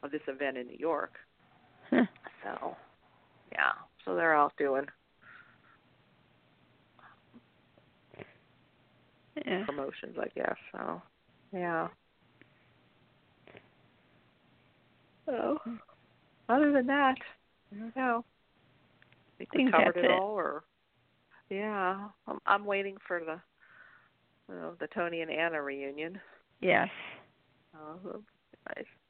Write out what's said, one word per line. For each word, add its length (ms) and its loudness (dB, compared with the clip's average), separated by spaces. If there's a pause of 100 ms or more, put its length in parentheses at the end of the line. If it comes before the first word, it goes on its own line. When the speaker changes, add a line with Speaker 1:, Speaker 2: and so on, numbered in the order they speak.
Speaker 1:
of 80 -8
this 160 -4
event 300 -2
in 100 -8
New 100 -16
York. 420 -2 (680)
Speaker 2:
Huh. 160 8 (380)
Speaker 1:
So, 320 -8 (760)
yeah. 220 4 (300)
So 120 -2
they're 200 4
out 220 6
doing 300 2 (4000)
Speaker 2:
Yeah. 200 -2
Speaker 1:
promotions, 540 -8
I 160 -2
guess. 200 -2 (160)
So, 300 -6 (520)
yeah. 340 -2 (3500)
So, 340 0 (880)
other 220 6
than 160 4
that, 280 6 (560)
I 60 -14
don't 180 -10
know. 300 0
I 1120 -20
think 160 -12
we 60 4
Speaker 2:
Think 120 6
Speaker 1:
covered 240 6
Speaker 2:
that's 100 2
Speaker 1:
it 0 -
Speaker 2:
it. 60 6
Speaker 1:
all, 200 2
or, 320 -4 (840)
yeah. 580 -2 (200)
I'm, 180 -8
I'm 200 4
waiting 320 -2 (100)
for 140 -2
the, 180 -8 (1120)
you 60 -12
know, 200 -8
the 80 -6
Tony 340 -4
and 100 -6
Anna 300 -2
reunion. 580 -8 (420)
Speaker 2:
Yes. 280 4 (840)
Speaker 1:
Oh, 280 -14
that'll 160 -10
be 60 -20 (500)
nice. 100 -12 (240)